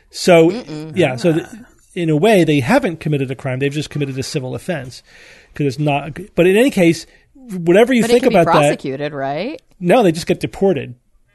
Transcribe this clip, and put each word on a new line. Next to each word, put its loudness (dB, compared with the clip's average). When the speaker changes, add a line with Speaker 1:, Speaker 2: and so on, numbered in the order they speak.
Speaker 1:
So, 4
Speaker 2:
Mm-mm. -10
Speaker 1:
yeah, 0
so 0
th-, -4
in -2
a 2
way, 4
they 2
haven't 0
committed -4
a -10
crime. -8
They've -2
just -8
committed -6
a -6
civil -8
offense -10
'cause -4
it's -4
not, -2
but 4
in 4
any 4
case, 0
whatever 2
you 2
Speaker 2:
But 0
Speaker 1:
think 4
Speaker 2:
it 2
can 2
Speaker 1:
about 4
Speaker 2:
be 6
Speaker 1:
that. -
Speaker 2:
prosecuted, -4
right? -8
Speaker 1:
No, 2
they 4
just -10
get -2
deported. -4